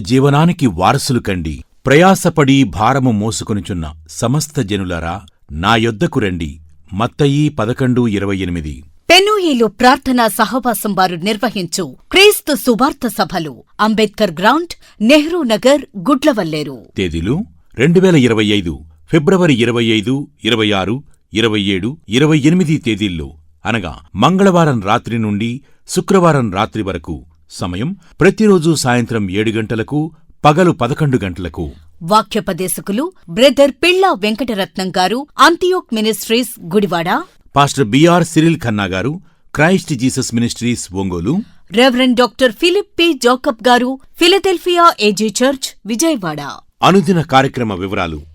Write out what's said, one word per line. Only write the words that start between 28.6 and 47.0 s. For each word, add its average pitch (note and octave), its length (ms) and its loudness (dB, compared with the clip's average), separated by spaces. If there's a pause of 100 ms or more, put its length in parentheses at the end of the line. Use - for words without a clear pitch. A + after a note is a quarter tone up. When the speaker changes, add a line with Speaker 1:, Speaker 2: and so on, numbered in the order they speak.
Speaker 1:
సాయంత్రం A#2 420 0 (140)
ఏడు A2 180 0
గంటలకు, A2 420 -4 (460)
పగలు D#3 360 4
పదకొండు B2+ 440 0
గంటలకు. F2 400 -8 (480)
Speaker 2:
వాక్యోపదేశకులు G3+ 920 -4 (320)
బ్రదర్ C#4 460 4
పిళ్ళ F4+ 240 2 (160)
వెంకటరత్నం G3+ 720 -4
గారు, F#3+ 220 0 (280)
అంతియోక్ F4+ 520 0
మినిస్ట్రీస్, A3 540 -2 (220)
గుడివాడ. F3 340 0 (480)
Speaker 1:
పాస్టర్ C#3 360 2
బిఆర్ E3+ 400 4
సిరిల్ D#3+ 320 2
ఖన్నా G#2 300 -2
గారు, A2 180 -2 (460)
క్రైస్ట్ E3+ 340 2 (100)
జీసస్ C3 360 -2
మినిస్ట్రీస్, A#2 460 -4 (180)
ఒంగోలు. F#2 320 -4 (460)
Speaker 2:
రెవరెండ్ B3+ 420 2
డాక్టర్ A#3+ 400 0
ఫిలిప్ F4+ 380 0
పి E4+ 80 4 (180)
జాకబ్ B3+ 420 0
గారు, B3 220 4 (300)
ఫిలదెల్ఫియా F4 680 2 (220)
ఏజీ G#3+ 200 -2 (120)
చర్చ్, C4+ 280 -2 (240)
విజయవాడ. G#3+ 480 -2 (480)
Speaker 1:
అనుదిన F3 340 4 (120)